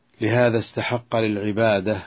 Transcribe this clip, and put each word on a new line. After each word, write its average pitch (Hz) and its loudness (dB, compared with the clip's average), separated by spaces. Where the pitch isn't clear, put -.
لهذا 113 2
استحق - -6
للعبادة 104 0